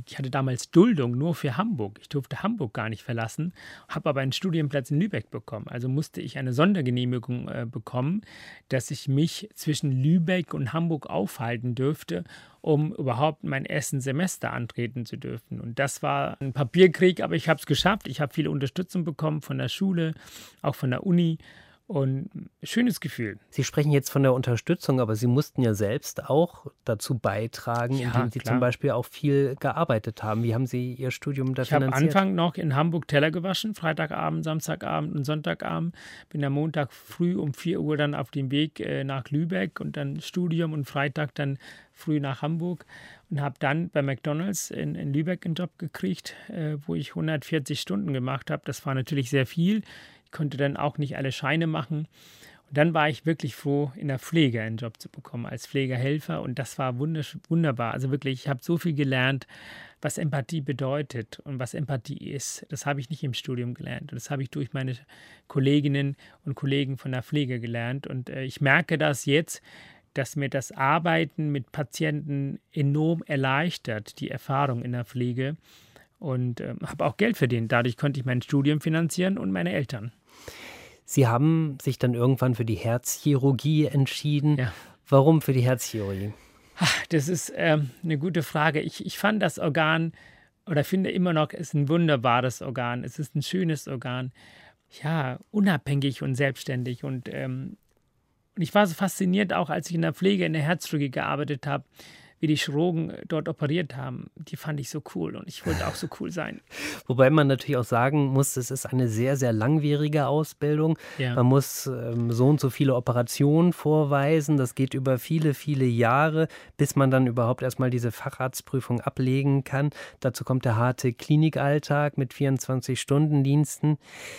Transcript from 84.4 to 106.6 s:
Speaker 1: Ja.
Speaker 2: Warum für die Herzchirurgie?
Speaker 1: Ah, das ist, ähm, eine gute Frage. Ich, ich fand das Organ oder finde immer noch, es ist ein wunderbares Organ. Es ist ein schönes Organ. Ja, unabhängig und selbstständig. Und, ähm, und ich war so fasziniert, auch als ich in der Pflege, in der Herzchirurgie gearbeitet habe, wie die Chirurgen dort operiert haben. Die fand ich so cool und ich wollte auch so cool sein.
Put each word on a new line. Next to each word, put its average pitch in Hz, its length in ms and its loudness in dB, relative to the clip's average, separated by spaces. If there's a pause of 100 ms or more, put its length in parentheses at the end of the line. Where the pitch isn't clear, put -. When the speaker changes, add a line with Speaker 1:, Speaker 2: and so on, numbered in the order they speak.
Speaker 1:
Ja. 123 160 0 (340)
Speaker 2:
Warum 143 360 8
für 139 100 2
die 131 80 2
Herzchirurgie? 107 720 0 (460)
Speaker 1:
Ah, 175 80 2 (240)
das 151 180 2
ist, - 260 -4
ähm, 156 360 4 (120)
eine 160 160 0
gute 165 240 0
Frage. 151 380 2
Ich, - 240 -6
ich - 140 -8
fand 208 240 2
das 160 160 0
Organ 160 540 2 (520)
oder 147 200 0
finde 190 260 0
immer 180 220 2
noch, 156 200 2
es - 160 -10
ist - 60 -4
ein 143 140 2
wunderbares 127 720 2
Organ. 123 420 -4
Es - 140 -12
ist 151 180 -6
ein 147 60 0
schönes 165 460 -2
Organ. 127 440 -6 (720)
Ja, 147 360 -2 (120)
unabhängig 143 720 2
und 139 120 0
selbstständig. 127 720 -2
Und, 131 260 -8
ähm, 135 460 -8 (800)
und 185 60 -2
ich 151 120 0
war 208 120 8
so 165 80 -2
fasziniert, 190 580 0
auch 165 180 0
als 156 200 -4
ich 170 60 -2
in 165 60 0
der 160 120 0
Pflege, 185 320 2
in 160 80 0
der 156 80 0
Herzchirurgie 147 480 -2
gearbeitet 143 560 -4
habe, 135 180 -4 (560)
wie 160 80 2
die 151 80 4
Chirurgen 160 560 0 (160)
dort 156 200 -2
operiert 156 460 -2
haben. 131 400 -10
Die - 220 -14
fand 151 240 -6
ich 135 100 -8
so 156 100 -8 (140)
cool 170 220 -4
und - 100 -12
ich - 180 -14
wollte - 220 -2
auch - 80 -4
so - 140 -8 (100)
cool - 140 -6
sein. - 280 -8 (220)